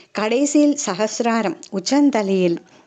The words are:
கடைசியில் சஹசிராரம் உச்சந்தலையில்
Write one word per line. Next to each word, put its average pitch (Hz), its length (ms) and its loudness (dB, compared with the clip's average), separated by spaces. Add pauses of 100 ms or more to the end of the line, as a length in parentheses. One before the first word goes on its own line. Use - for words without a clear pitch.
(120)
கடைசியில் 277 640 0
சஹசிராரம் 220 800 -2 (160)
உச்சந்தலையில் 196 840 0 (300)